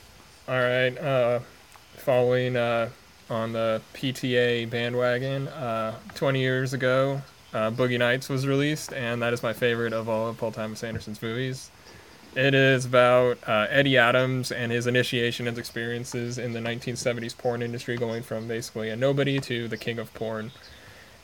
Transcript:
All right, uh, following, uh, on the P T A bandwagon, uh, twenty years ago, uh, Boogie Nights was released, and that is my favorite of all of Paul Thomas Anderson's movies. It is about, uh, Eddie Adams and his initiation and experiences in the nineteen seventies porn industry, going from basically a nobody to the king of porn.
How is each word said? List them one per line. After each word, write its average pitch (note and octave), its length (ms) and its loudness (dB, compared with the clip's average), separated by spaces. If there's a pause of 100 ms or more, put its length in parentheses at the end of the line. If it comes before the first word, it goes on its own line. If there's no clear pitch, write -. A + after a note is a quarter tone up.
(480)
All C3 60 -2
right, B2+ 420 2
uh, B2 440 2 (580)
following, B2+ 580 2
uh, A#2 320 0 (400)
on A2+ 240 -4
the A2+ 300 0 (100)
P C3 200 -4
T B2+ 240 -2
A A#2+ 300 2
bandwagon, B2 840 -2
uh, A2+ 480 -4 (180)
twenty C3+ 240 0
years C3 340 0
ago, C3+ 480 2 (320)
uh, A2 200 0
Boogie B2 260 0
Nights A#2+ 300 0
was C3+ 180 -2
released, C#3+ 460 0
and A#2+ 280 -4
that A#2 120 0
is A#2+ 100 -2
my A#2 100 -2
favorite A#2 400 0
of A2+ 160 -4
all A2+ 200 0
of A2 100 -8
Paul A2+ 140 -4
Thomas A2 320 -8
Anderson's A2 360 -8
movies. B2+ 520 -6 (640)
It C3+ 180 4
is C3+ 300 6
about, B2 600 6
uh, G#2+ 240 2
Eddie C#3 300 4
Adams B2+ 540 4
and A#2+ 180 -4
his A#2+ 160 0
initiation A#2+ 640 0
and A#2 100 -4
experiences A#2+ 800 -6
in A#2 140 -4
the A#2 80 -6
nineteen A#2 340 -4
seventies A#2 400 -4
porn A#2+ 280 -2
industry, A#2+ 340 -6
going A#2 260 -4
from A2+ 240 -8
basically A2+ 440 -6
a A2 60 -6
nobody C#3 440 2
to A#2 260 -4
the A2+ 100 -6
king A2+ 220 -6
of A2+ 160 -10
porn. A2 380 -6 (720)